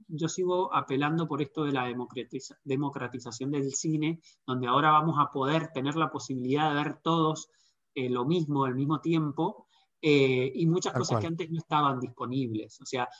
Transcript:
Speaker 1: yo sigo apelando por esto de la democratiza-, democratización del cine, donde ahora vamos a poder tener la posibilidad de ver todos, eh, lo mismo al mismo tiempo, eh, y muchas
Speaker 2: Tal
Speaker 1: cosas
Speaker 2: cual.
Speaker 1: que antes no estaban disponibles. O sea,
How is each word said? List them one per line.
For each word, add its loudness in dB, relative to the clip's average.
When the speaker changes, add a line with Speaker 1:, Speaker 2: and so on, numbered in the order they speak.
Speaker 1:
yo -2
sigo 0
apelando 0
por -2
esto -2
de 0
la 0
democratiza-, -8
democratización -4
del -2
cine, -2
donde -2
ahora 4
vamos 4
a 2
poder 0
tener -2
la 0
posibilidad -2
de 0
ver -6
todos, 0
eh, -2
lo 0
mismo 2
al 0
mismo 0
tiempo, -2
eh, 4
y 0
muchas 2
Speaker 2:
Tal 0
Speaker 1:
cosas 0
Speaker 2:
cual. 2
Speaker 1:
que -2
antes -6
no -4
estaban 2
disponibles. -4
O -18
sea, -2